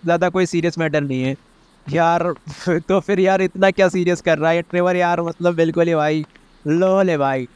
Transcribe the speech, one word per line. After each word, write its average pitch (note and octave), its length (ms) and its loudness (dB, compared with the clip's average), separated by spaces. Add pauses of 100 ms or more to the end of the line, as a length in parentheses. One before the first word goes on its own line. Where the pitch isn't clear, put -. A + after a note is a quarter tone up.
ज़्यादा E3+ 240 2
कोई F#3 180 0
serious E3+ 320 -2
matter D#3 240 0
नहीं C3 200 -4
है C3 140 -2 (500)
यार। E3+ 460 0 (340)
<laughs> - 20 -2
तो F3 320 0
फिर F#3+ 200 -2
यार, F#3+ 220 2
इतना F#3+ 280 2
क्या F#3+ 180 2
serious F3 320 0
कर D#3+ 180 0
रहा D#3+ 120 0
है E3+ 120 0
ट्रेवर F3+ 340 0
यार, F3 240 0
मतलब, E3+ 340 -2
बिल्कुल E3 340 0
ही E3+ 60 0
भाई, D#3 300 -2 (400)
लो F#3 380 2
ले F3 160 0
भाई। C3+ 380 -2